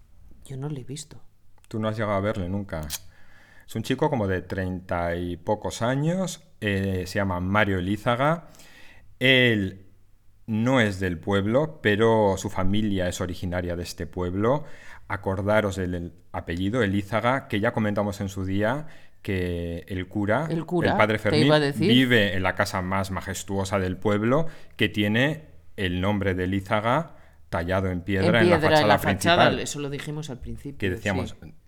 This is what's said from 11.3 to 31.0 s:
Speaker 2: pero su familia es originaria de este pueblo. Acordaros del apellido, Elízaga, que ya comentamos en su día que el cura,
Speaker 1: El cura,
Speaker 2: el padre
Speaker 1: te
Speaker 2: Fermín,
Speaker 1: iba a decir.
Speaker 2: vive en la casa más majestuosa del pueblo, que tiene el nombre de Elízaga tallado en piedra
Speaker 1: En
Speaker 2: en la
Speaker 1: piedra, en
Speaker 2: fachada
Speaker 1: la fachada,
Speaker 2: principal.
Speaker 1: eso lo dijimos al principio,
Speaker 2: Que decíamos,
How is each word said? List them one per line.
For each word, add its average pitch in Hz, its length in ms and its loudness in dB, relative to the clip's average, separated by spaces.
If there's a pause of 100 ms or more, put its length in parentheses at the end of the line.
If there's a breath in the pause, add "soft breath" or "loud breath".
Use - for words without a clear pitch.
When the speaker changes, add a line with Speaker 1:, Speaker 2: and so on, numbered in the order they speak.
Speaker 2:
pero 107 560 4
su 104 120 -6
familia 98 600 2
es 90 120 -4
originaria 87 540 -4
de 87 80 -6
este 85 240 -8
pueblo. 101 560 0 (440 loud breath)
Acordaros 98 680 0
del 90 380 -4 (180)
apellido, 95 520 -2
Elízaga, 104 640 0
que 107 120 -2
ya 113 140 0
comentamos 104 480 -2
en 98 80 -4
su 95 160 -6
día 107 420 0 (340 soft breath)
que 87 640 -4
el 92 200 -6
cura, 107 420 0
Speaker 1:
El 160 160 -4
cura, 160 260 0
Speaker 2:
el 190 60 0
padre 107 200 4
Speaker 1:
te 104 60 -8
Speaker 2:
Fermín, 104 240 4
Speaker 1:
iba 151 80 6
a 151 40 6
decir. 139 280 0
Speaker 2:
vive 120 480 4
en 95 80 0
la 92 120 0
casa 98 260 -2
más 92 300 -2
majestuosa 98 680 -4
del 92 180 -2
pueblo, 110 500 2 (300 loud breath)
que 110 120 4
tiene 113 560 2 (300)
el 90 260 -2
nombre 98 320 0
de 90 120 -2
Elízaga 107 680 0 (340 soft breath)
tallado 92 400 0
en 90 120 -4
piedra 95 380 2
Speaker 1:
En - 60 6
Speaker 2:
en 175 60 6
la 165 80 4
Speaker 1:
piedra, 156 80 2
en 147 60 2
Speaker 2:
fachada 151 140 4
Speaker 1:
la - 120 6
fachada, 175 480 2
Speaker 2:
principal. - 160 0
Speaker 1:
eso 143 160 -8
lo 143 100 -6
dijimos 147 400 -8
al 123 100 -10
principio, 117 380 -10
Speaker 2:
Que 98 120 -2
decíamos, 92 520 -2